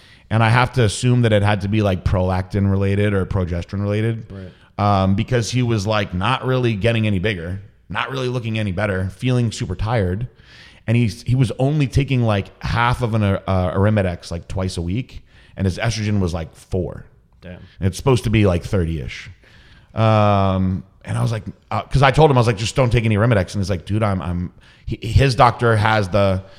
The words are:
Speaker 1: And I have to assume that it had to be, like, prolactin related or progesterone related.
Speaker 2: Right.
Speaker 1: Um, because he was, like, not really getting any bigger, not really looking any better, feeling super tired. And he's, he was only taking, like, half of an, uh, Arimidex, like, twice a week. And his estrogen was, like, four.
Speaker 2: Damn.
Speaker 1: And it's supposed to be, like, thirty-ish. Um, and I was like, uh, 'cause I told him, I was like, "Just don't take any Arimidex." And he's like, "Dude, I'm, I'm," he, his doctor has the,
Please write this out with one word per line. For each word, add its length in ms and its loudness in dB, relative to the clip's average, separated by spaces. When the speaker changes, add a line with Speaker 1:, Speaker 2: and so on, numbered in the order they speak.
Speaker 1:
And 120 2
I 60 4
have 240 2
to 100 2
assume 380 2
that 120 4
it 100 4
had 180 2
to 60 -4
be, 160 0
like, 200 0
prolactin 680 0
related 420 0
or 140 0
progesterone 540 -4
related. 500 -4
Speaker 2:
Right. 200 -16
Speaker 1:
Um, 100 2
because 380 0
he 100 0
was, 240 0
like, 300 -2
not 300 -2
really 300 0
getting 300 0
any 140 0
bigger, 420 -4
not 200 -4
really 200 -4
looking 280 -6
any 140 -2
better, 380 -4
feeling 420 -2
super 240 -8
tired. 520 -2
And 100 2
he's, 260 0
he 120 0
was 240 2
only 260 2
taking, 380 0
like, 260 0
half 400 0
of 100 -2
an, 100 2
uh, 140 2
Arimidex, 840 0
like, 160 -10
twice 300 -6
a 40 -6
week. 420 -6
And 100 -2
his 120 0
estrogen 420 -2
was, 140 0
like, 220 -8
four. 500 -6
Speaker 2:
Damn. 180 -18
Speaker 1:
And 80 0
it's 100 -2
supposed 260 2
to 80 -2
be, 160 6
like, 160 2
thirty-ish. 640 -4
Um, 920 2
and 120 -4
I 40 0
was 100 0
like, 120 -6
uh, 140 -4
'cause 180 0
I 100 6
told 200 6
him, 60 4
I 20 4
was 80 4
like, 100 0
"Just 180 -6
don't 160 2
take 140 2
any 100 2
Arimidex." 380 2
And 80 -4
he's 80 -4
like, 160 -4
"Dude, 160 -2
I'm, 200 -2
I'm," 320 -6
he, 160 -6
his 340 2
doctor 400 4
has 340 2
the, 340 2